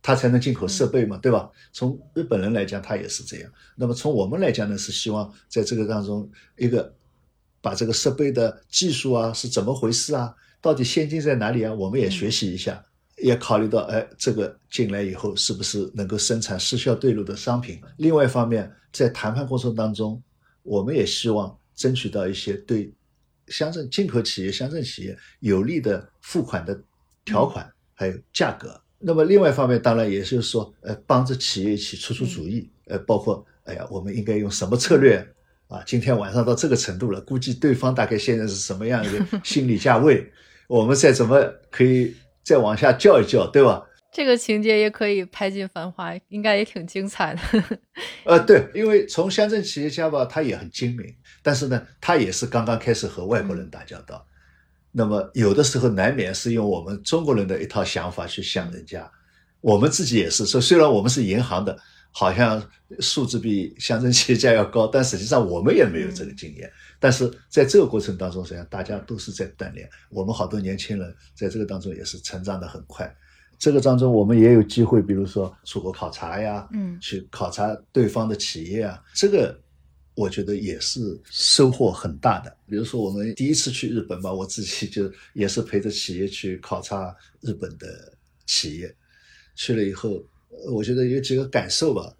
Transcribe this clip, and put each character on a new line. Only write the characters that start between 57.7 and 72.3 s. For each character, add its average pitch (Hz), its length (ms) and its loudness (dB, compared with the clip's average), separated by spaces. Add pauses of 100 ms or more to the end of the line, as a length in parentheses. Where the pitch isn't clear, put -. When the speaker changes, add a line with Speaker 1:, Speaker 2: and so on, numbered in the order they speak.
Speaker 1:
想 87 260 -6
法 85 160 -8
去 - 160 -10
想 87 300 -6
人 - 140 -14
家。 - 200 -12 (540)
我 107 160 6
们 131 140 4
自 175 160 -2
己 120 100 0
也 87 140 2
是， - 160 0
所 131 120 2
以 123 60 2
虽 175 140 8
然 151 120 8
我 104 120 4
们 120 80 2
是 127 120 0
银 104 200 0
行 95 200 -2
的， 98 160 -6 (340)
好 92 200 0
像 110 340 2 (340)
素 - 260 0
质 123 120 -4
比 101 400 -2
乡 117 220 -2
镇 127 100 2
企 123 220 4
业 117 60 4
家 120 160 6
要 107 100 4
高， 110 220 2
但 131 180 2
实 107 140 -4
际 98 80 -6
上 120 200 2
我 87 140 -2
们 139 160 4
也 175 80 8
没 85 160 -2
有 92 100 -6
这 - 140 -10
个 - 80 -14
经 - 220 -16
验。 - 120 -18
Speaker 2:
嗯。 - 60 -20 (260)
Speaker 1:
但 131 140 6
是 123 180 0 (200)
在 151 120 4
这 135 160 6
个 165 80 8
过 113 140 -2
程 98 160 -6
当 90 140 -6
中， 90 120 -8
实 85 100 -12
际 87 40 -12
上 85 140 -14
大 95 120 -8
家 104 180 -8
都 110 180 -10
是 101 120 -12
在 95 220 -6
锻 - 220 -12
炼。 - 120 -16 (220)
我 98 160 -6
们 107 80 -2
好 101 140 -4
多 107 120 -6
年 98 200 -4
轻 104 200 -6
人 87 160 -10 (200)
在 104 120 -8
这 104 120 -6
个 104 80 -4
当 95 120 -8
中 90 160 -10
也 - 80 -14
是 - 180 -12
成 - 220 -12